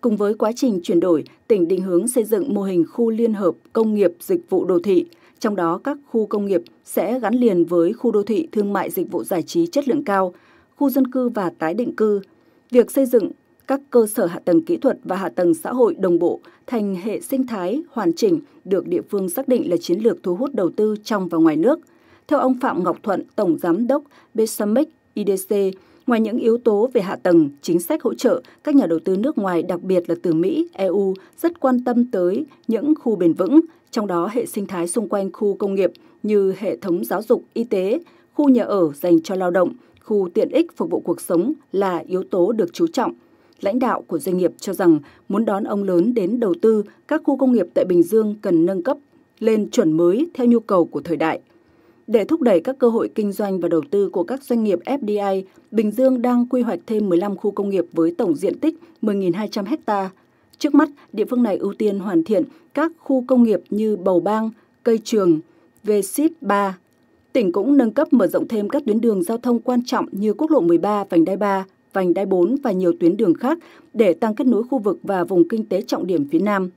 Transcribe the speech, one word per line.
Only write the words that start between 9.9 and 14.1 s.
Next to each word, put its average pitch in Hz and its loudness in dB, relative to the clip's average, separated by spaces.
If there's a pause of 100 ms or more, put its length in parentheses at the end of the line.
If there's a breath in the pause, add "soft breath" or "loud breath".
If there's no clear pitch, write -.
cao, 190 0 (420 soft breath)
khu 277 0
dân 254 0
cư 254 0
và 202 -2
tái 165 -4
định 240 -4
cư. 208 2 (500 soft breath)
Việc 233 4
xây 269 2
dựng 247 2 (360)
các 277 -2 (100)
cơ 233 4
sở 208 -2